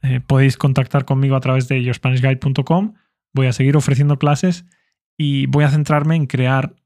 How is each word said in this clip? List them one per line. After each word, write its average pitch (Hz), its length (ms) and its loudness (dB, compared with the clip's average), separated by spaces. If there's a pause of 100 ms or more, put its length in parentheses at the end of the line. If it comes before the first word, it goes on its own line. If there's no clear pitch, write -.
Eh, 127 180 -2
podéis 135 380 2
contactar 135 480 0
conmigo 135 280 0
a 131 60 0
través 131 260 -2
de 131 160 -2
your 123 120 -2
spanish 127 260 -2
guide 135 160 2
punto 135 300 -2
com. 196 260 0 (400)
Voy 135 140 0
a 120 80 0
seguir 139 220 2
ofreciendo 143 420 2
clases 151 480 0 (500)
y 139 300 -2
voy 143 180 2
a 139 60 2
centrarme 151 440 0
en 156 120 0
crear 131 600 -2